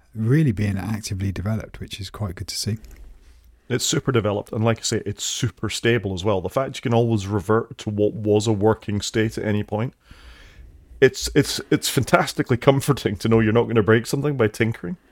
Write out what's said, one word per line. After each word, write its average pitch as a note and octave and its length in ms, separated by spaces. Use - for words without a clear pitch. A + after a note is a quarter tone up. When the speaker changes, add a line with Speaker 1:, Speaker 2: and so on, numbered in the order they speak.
Speaker 1:
really B2 380
being G2+ 240
actively G2 560
developed, G#2 480
which - 200
is G2 100
quite G2 240
good - 140
to - 80
see. G#2+ 200
Speaker 2:
It's A#2 160
super - 260
developed, G#2 400
and A2+ 100
like A2+ 180
I - 20
say, - 240
it's - 180
super - 460
stable A2 420
as F2+ 100
well. F#2+ 200
The F#2 80
fact C3+ 260
you - 60
can A#2 100
always A2+ 340
revert G#2+ 520
to - 100
what G#2 240
was G#2+ 340
a A2+ 60
working G#2 480
state A2+ 380
at G#2+ 80
any G#2 160
point, A2 320
it's, - 320
it's, - 280
it's - 180
fantastically C#3+ 680
comforting C3+ 640
to A2+ 100
know A2+ 100
you're G#2+ 140
not A#2 160
gonna A2+ 160
break A2+ 200
something C#3+ 320
by A2 120
tinkering. A#2+ 480